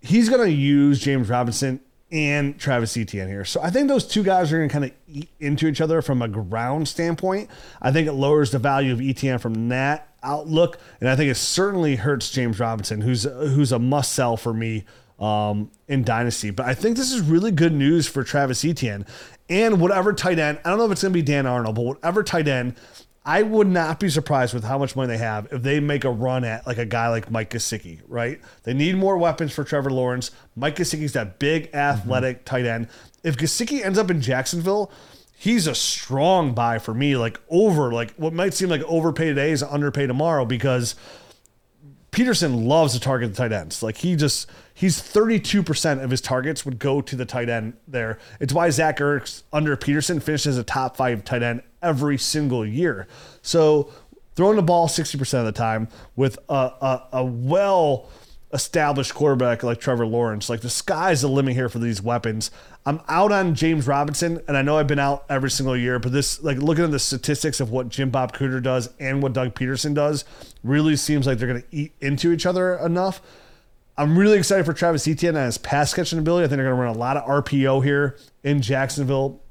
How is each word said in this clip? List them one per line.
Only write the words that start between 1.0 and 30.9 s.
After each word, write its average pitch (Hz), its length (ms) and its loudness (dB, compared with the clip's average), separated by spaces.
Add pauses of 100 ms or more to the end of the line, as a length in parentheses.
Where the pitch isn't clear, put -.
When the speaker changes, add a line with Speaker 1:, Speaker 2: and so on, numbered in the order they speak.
Speaker 1:
Robinson 123 520 -2 (300)
and 147 480 -2
Travis 120 380 -2
Etienne 98 320 -4
here. 98 160 -8
So - 180 -4
I 165 80 -2
think 269 160 2
those 269 180 2
two 208 200 0
guys 180 280 2
are 160 60 2
gonna 156 100 0
kinda 139 220 -2 (180)
eat 151 200 -12 (100)
into 151 300 0
each 147 120 -2
other 160 220 2
from 131 180 0
a 117 80 -2
ground 110 600 -4
standpoint. 185 600 -2 (320)
I 131 120 0
think 156 160 2
it 147 60 -2
lowers 139 360 4
the 139 80 0
value 135 340 2
of 117 80 -2
Etienne 131 380 -2
from 113 300 -2
that 135 400 -2 (160)
outlook, 156 540 0 (220)
and 120 80 0
I 131 60 4
think 143 160 2
it 127 60 0
certainly 180 600 0
hurts 117 340 -2
James 117 280 -2
Robinson, 110 420 -2
who's, 113 220 0
who's 135 480 0
a 123 80 2
must 135 340 0
sell 120 240 0
for 117 160 -4
me, 110 320 -4 (360)
um, 104 500 0 (160)
in 139 160 0
Dynasty. 117 480 -2
But 120 160 -4
I 127 80 0
think 220 220 0
this 262 160 -2
is 247 80 -2
really 170 320 2
good 165 200 4
news 147 360 2
for 135 160 -4
Travis 135 400 -2
Etienne 113 420 -2 (420)
and 202 320 2
whatever 190 320 2
tight 180 280 0
end. 151 240 0
I 170 60 0
don't 202 80 2
know 233 80 2
if 214 40 2
it's 180 120 -2
gonna 190 120 0
be 170 80 2
Dan 143 240 2
Arnold, 120 300 0
but 120 60 -2
whatever 170 420 -2
tight 165 240 0
end, 123 260 -2 (500)
I 165 180 2
would 214 260 4
not 165 320 0
be 202 100 0
surprised 135 420 0
with 120 120 -4
how 131 120 -2
much 139 200 -2
money 135 100 -2
they 117 120 -2
have 107 340 -4
if 117 100 -6
they 139 160 2
make 143 260 0
a 135 60 2
run 127 340 -2
at, 113 220 -6
like, 120 120 -4
a 120 60 -2
guy 117 240 0
like 113 220 -2
Mike 110 200 -4
Gesicki, 101 580 -8
right? 120 320 -6 (240)
They 117 100 -4
need 156 220 2
more 190 200 2
weapons 170 360 0
for 151 100 -6
Trevor 139 280 -2
Lawrence. 127 420 -2 (240)
Mike 147 200 -2
Gesicki's 151 360 -4